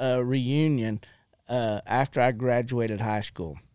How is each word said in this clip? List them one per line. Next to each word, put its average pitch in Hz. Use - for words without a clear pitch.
uh, 127
reunion, 127
uh, 113
after 131
I 127
graduated 120
high 107
school. 82